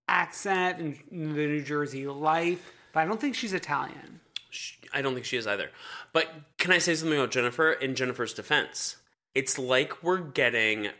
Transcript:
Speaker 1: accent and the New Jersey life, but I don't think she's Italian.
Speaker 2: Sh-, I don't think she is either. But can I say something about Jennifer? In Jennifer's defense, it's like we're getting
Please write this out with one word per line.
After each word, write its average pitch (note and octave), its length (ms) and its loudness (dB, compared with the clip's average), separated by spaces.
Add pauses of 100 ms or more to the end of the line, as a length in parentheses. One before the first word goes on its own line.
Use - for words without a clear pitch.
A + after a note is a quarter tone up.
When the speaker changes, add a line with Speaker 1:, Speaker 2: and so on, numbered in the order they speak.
Speaker 1:
accent F3+ 680 2
and D3+ 160 -4 (160)
the D#3 360 -2
New D3 160 0
Jersey C#3 440 -4
life, D#3+ 640 0 (200)
but D#3+ 80 4
I D#3+ 60 6
don't G#3+ 140 -2
think C#4 140 0
she's G#3 200 -4
Italian. C#3+ 680 -6 (300)
Speaker 2:
Sh-, - 240 -10 (180)
I C#3 100 -2
don't C3+ 120 0
think B2 120 -6
she B2+ 100 -2
is A2 100 -2
either. G2 240 0 (420)
But D#3+ 200 2 (260)
can F3+ 140 4
I F3+ 60 6
say E3 160 4
something D#3 240 2
about B2 120 2
Jennifer? B2+ 420 2
In C3 220 -2
Jennifer's B2 400 -2
defense, - 640 -2 (380)
it's C3+ 240 0
like C3 440 2
we're F3+ 160 2
getting A#2 800 2